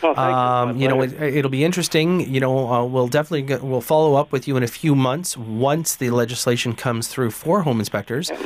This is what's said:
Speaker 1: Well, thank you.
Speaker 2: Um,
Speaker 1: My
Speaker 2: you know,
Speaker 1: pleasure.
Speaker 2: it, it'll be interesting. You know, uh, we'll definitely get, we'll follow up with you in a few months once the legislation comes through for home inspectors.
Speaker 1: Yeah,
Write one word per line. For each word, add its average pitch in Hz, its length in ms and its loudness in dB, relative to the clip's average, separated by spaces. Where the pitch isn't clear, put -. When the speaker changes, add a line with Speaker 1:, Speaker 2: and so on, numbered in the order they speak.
Speaker 1:
Well, 160 140 2
thank 131 140 0
you. 127 60 2
Speaker 2:
Um, 123 340 2
Speaker 1:
My 123 120 -4
Speaker 2:
you 135 80 2
know, 131 100 2
Speaker 1:
pleasure. 131 260 -2
Speaker 2:
it, 143 140 0
it'll 135 120 2
be 135 140 0
interesting. 170 680 0
You 131 60 2
know, 131 340 0
uh, 120 120 2
we'll 127 240 0
definitely 147 340 0
get, 135 220 -4
we'll 131 160 -2
follow 156 340 4
up 147 160 2
with 131 160 -2
you 139 100 0
in 127 60 2
a 120 60 0
few 151 260 0
months 139 420 0
once 131 600 -2
the 123 140 -2
legislation 120 600 0
comes 117 360 -4
through 120 240 -2
for 180 300 -2
home 127 180 0
inspectors. 110 500 -4
Speaker 1:
Yeah, - 160 -8